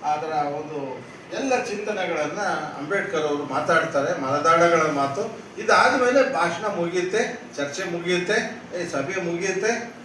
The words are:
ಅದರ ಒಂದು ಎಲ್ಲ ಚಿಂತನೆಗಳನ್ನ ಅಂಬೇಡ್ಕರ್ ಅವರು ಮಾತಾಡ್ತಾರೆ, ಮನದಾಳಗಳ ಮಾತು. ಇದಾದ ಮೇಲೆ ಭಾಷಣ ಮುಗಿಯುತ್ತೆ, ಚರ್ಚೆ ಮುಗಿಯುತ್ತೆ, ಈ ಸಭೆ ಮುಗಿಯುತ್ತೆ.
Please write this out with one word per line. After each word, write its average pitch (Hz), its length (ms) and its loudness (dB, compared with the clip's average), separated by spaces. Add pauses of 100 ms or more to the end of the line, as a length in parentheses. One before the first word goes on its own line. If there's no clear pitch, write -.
ಅದರ 151 420 0
ಒಂದು 143 680 -6 (180)
ಎಲ್ಲ 254 300 0
ಚಿಂತನೆಗಳನ್ನ 190 760 -2 (380)
ಅಂಬೇಡ್ಕರ್ 175 440 -2
ಅವರು 147 240 0
ಮಾತಾಡ್ತಾರೆ, 151 760 0
ಮನದಾಳಗಳ 160 720 4
ಮಾತು. 143 460 -2 (240)
ಇದಾದ 254 400 6
ಮೇಲೆ 254 320 4
ಭಾಷಣ 170 320 0
ಮುಗಿಯುತ್ತೆ, 180 760 0 (160)
ಚರ್ಚೆ 147 260 -4
ಮುಗಿಯುತ್ತೆ, 175 800 -2 (200)
ಈ 151 60 -4
ಸಭೆ 175 340 -2
ಮುಗಿಯುತ್ತೆ. 190 720 -2 (120)